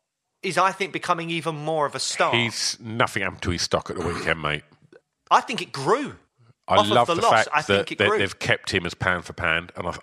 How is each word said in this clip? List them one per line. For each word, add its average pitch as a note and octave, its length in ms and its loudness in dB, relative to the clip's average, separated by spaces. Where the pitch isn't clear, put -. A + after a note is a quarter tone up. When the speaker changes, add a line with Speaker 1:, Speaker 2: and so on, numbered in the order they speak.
Speaker 1:
is, F3+ 160 -4
I F#3 140 6
think, F#3 200 -6
becoming E3 380 -2
even E3 260 -4
more D3+ 300 -2
of C3+ 80 -4
a C3 60 -6
star. - 340 0
Speaker 2:
He's, A#2 460 -2
nothing A2+ 420 -2
happened F#2 220 -6
to F2+ 80 0
his F2 100 -2
stock - 300 -2
at - 40 -10
the E2+ 100 -4
weekend, D#2+ 360 -2
mate. D2+ 220 -2
Speaker 1:
I G3 120 6
think B3 200 -6
it B2 100 -10
grew. D3 460 -2
Speaker 2:
I F#2+ 100 2
Speaker 1:
Off G#2 80 6
of G2+ 60 0
Speaker 2:
love A#2+ 160 6
Speaker 1:
the E3+ 80 2
Speaker 2:
the F3+ 60 -2
Speaker 1:
loss, A3+ 100 4
Speaker 2:
fact A2 220 4
Speaker 1:
I D3+ 80 2
think G2 260 2
Speaker 2:
that, - 40 -8
Speaker 1:
it - 80 -8
Speaker 2:
that G#2 100 4
Speaker 1:
grew. G#3+ 80 2
Speaker 2:
they've G2 220 -2
kept - 320 -2
him F2+ 160 0
as - 80 -10
pound F2+ 300 -2
for - 80 -12
pound, E2+ 420 -2
and F2 120 -8
I, E2+ 160 -4